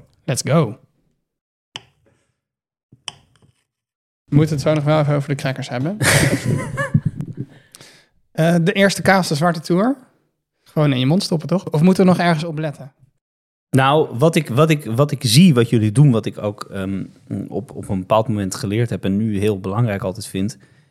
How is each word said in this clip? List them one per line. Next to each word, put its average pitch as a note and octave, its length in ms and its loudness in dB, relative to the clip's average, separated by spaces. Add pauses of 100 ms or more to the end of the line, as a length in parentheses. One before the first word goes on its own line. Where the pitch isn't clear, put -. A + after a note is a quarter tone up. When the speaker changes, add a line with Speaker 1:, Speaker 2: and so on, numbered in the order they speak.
(240)
Speaker 1:
Let's C3 220 -4
go. C3 340 0 (3500)
We - 100 -2
moeten D#3 200 4
het C3 80 -4
zo D#3 100 2
nog D3+ 100 0
wel D#3 160 2
even D3 160 0
over C#3+ 140 -4
de C#3+ 60 -2
crackers C3 340 -6
hebben. C#3+ 300 -6
<laughs> - 40 -2 (2250)
Eh, E3 300 2
de E3 120 0
eerste G3 280 2
kaas, F#3+ 260 4
de D#3+ 80 -2
Zwarte E3 240 0
Tour. G3+ 380 0 (680)
Gewoon D3 300 0
in B2 60 0
je B2+ 60 2
mond E3 180 2
stoppen, - 240 -4
toch? F3+ 240 -2
Of D3+ 100 0
moeten F#3 220 4
we F#3 60 4
nog F3+ 100 4
ergens E3+ 240 0
op E3 140 -8
letten? D3 360 -10 (760)
Speaker 2:
Nou, C3+ 480 2
wat D#3+ 180 2
ik, D#3+ 140 0
wat C#3+ 200 2
ik, D3+ 160 0
wat A#2 260 0
ik C#3+ 120 -6
zie, C#3+ 300 6
wat A#2 160 4
jullie G#2+ 220 2
doen, C#3 200 6
wat A2 140 2
ik - 120 -8
ook, G#2 260 -6
ehm, F#2+ 400 -8 (440)
op, - 280 -10
op - 140 -14
een G2 100 -2
bepaald G#2+ 280 0
moment G2+ 280 -4
geleerd A2 340 -4
heb F#2 160 -8
en G2 120 0
nu G#2+ 220 -2
heel G2+ 200 0
belangrijk G2 440 -4
altijd G2 240 -6
vind, F#2+ 300 -6 (340)